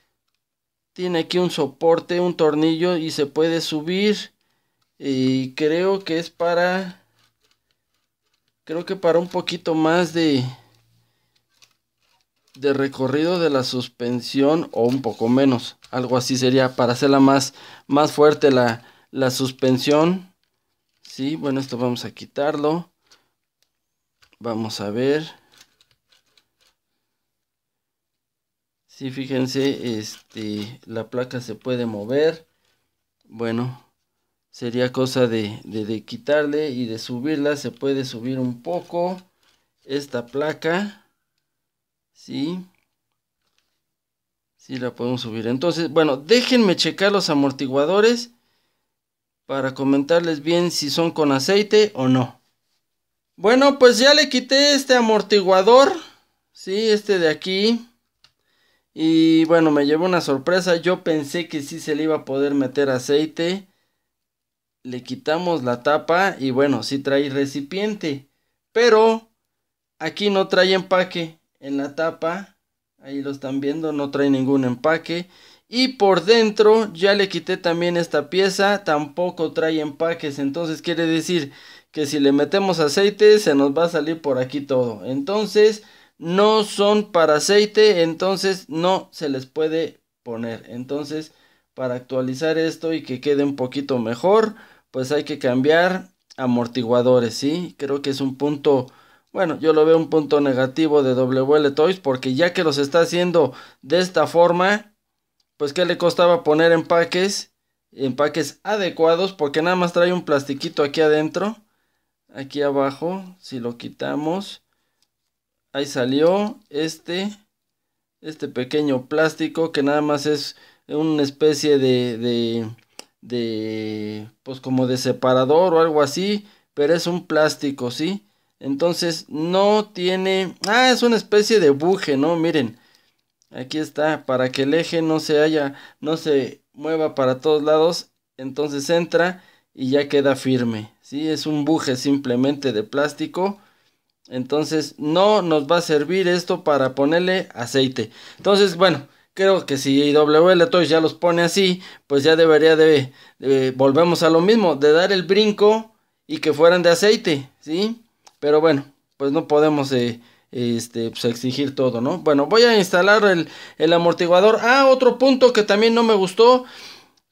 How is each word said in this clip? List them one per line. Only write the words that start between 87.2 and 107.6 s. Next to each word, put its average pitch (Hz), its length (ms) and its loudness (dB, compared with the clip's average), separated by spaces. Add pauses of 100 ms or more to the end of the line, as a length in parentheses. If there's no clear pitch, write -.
aceite, 208 680 4
entonces 185 640 -2
no 175 440 -2
se 156 180 -8
les 131 160 -6
puede 156 560 -4 (220)
poner. 113 440 -10
Entonces 143 680 -10 (400)
para 127 220 -6
actualizar 131 640 -4
esto 160 360 -4
y 151 100 -6
que 127 180 -10
quede 143 220 0
un 139 120 -2
poquito 131 440 -4
mejor, 190 560 0 (360)
pues 131 200 -6
hay 151 120 -2
que 151 160 -10
cambiar 156 680 2 (260)
amortiguadores, 120 1000 0
¿sí? 160 420 -6
Creo 139 240 -6
que 143 80 -6
es 135 120 -4
un 131 160 -4
punto, 143 540 0 (400)
bueno, 175 280 -4
yo 156 140 2
lo 156 120 6
veo 160 120 6
un 160 120 -2
punto 147 320 0
negativo 139 640 0
de 131 100 0
W 131 440 2
L 143 140 2
Toys, 170 280 0
porque 131 360 -4
ya 175 180 0
que 185 100 -4
los 147 140 0
está 143 240 0
haciendo 170 520 0 (280)
de 156 180 0
esta 180 280 0
forma, 175 640 0 (640)
pues 143 160 -6
¿qué 180 120 0
le 170 120 -2
costaba 170 460 2
poner 156 280 4
empaques? 170 840 0 (380)